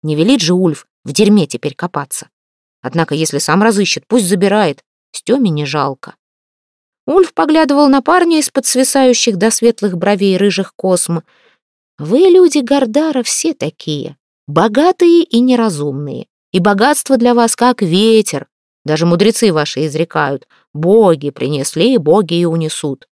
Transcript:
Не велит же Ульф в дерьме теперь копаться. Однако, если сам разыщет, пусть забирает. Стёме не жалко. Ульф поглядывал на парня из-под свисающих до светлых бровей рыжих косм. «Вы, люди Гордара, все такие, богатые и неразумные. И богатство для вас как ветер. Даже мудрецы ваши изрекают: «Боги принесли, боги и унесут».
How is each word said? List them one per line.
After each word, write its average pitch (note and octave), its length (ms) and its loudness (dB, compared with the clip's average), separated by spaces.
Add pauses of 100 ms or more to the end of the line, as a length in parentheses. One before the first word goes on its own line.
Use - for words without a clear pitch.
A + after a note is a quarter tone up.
Не D3+ 140 -4
велит G#3+ 240 2
же E3+ 140 0
Ульф F3+ 340 -2 (160)
в C3+ 80 -12
дерьме G#3 340 2
теперь - 300 -10
копаться. - 520 -10 (540)
Однако, D3+ 320 -4
если D#3 240 -4
сам E3+ 240 0
разыщет, G#3 460 0
пусть A3 180 0
забирает. F#3+ 560 0 (300)
Стёме A#3+ 380 -2
не D3 140 -4
жалко. C#3 520 -6 (920)
Ульф E4+ 260 2
поглядывал D4 560 2
на C4+ 140 2
парня E4+ 360 2
из-под - 280 -4
свисающих B3+ 720 0
до A3 120 0
светлых G#3+ 460 -2
бровей F#3+ 400 0
рыжих G3 400 -2
косм. F3 460 -2 (760)
«Вы, E3 220 -2 (100)
люди F4 300 4
Гордара, C4+ 640 0
все - 320 -4
такие, D3 640 -8 (280)
богатые D4+ 760 2
и A#3 180 0
неразумные. D3 840 -2 (260)
И F#3 80 0
богатство A3 560 2
для A#3+ 160 2
вас A#3 240 2
как B3 240 0
ветер. G#3 680 0 (380)
Даже D#3 220 -2
мудрецы G3 480 2
ваши D3+ 320 -4
изрекают: D3+ 600 -4 (280)
«Боги E3 560 2
принесли, D3+ 680 -2
боги E3 380 2
и F3 100 0
унесут». D#3+ 680 -6